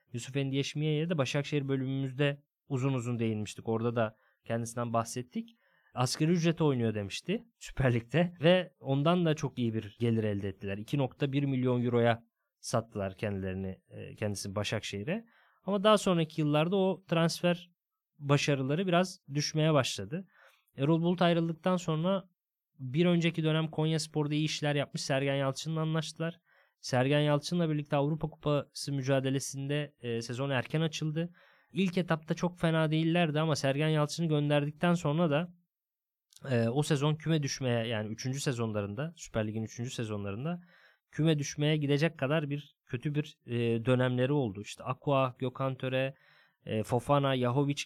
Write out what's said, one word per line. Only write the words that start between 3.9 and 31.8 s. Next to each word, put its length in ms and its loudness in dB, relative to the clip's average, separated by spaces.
da 200 0
kendisinden 480 -4
bahsettik. 640 -4
Asgari 360 0
ücrete 340 2
oynuyor 300 2
demişti 500 -6
Süper 360 2
Lig'de 460 0
ve 400 4
ondan 440 2
da 100 4
çok 240 -6
iyi 160 0
bir 240 -6
gelir 260 2
elde 240 -2
ettiler. 300 -8
İki 200 -4
nokta 340 -2
bir 120 0
milyon 400 2
euroya 400 4
sattılar 560 -4
kendilerini, 720 -4
e, 260 -14
kendisini 400 -4
Başakşehir'e. 720 -4
Ama 200 -2
daha 140 6
sonraki 420 0
yıllarda 360 2
o 320 0
transfer 640 0
başarıları 680 2
biraz 340 2
düşmeye 380 2
başladı. 560 0
Erol 260 2
Bulut 200 2
ayrıldıktan 540 2
sonra 520 -2
bir 280 0
önceki 380 2
dönem 240 2
Konyaspor'da 640 -2
iyi 100 2
işler 300 -2
yapmış 280 -2
Sergen 320 0
Yalçın'la 460 -2
anlaştılar. 600 -4
Sergen 400 2
Yalçın'la 500 2
birlikte 260 -2
Avrupa 340 0
Kupası 640 -2
mücadelesinde, 1080 -2
e, 220 -4
sezon 280 -4
erken 300 0
açıldı. 500 -2
İlk 260 0